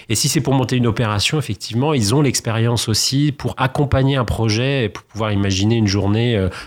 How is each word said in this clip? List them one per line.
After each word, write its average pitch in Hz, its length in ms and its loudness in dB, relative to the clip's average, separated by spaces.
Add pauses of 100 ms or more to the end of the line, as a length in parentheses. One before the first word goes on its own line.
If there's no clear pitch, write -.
Et 113 60 -2
si - 140 0
c'est 156 120 0
pour 131 140 0
monter 131 220 0
une 120 100 2
opération, 110 520 0
effectivement, 127 560 -2
ils 110 200 2
ont 151 80 4
l'expérience 117 640 0
aussi 139 440 0
pour 113 260 -6
accompagner 135 580 2
un 123 80 2
projet 113 600 0
et 101 40 0
pour - 160 -12
pouvoir 107 280 -4
imaginer 101 440 2
une 107 120 4
journée, 104 480 0
euh, 92 120 0 (180)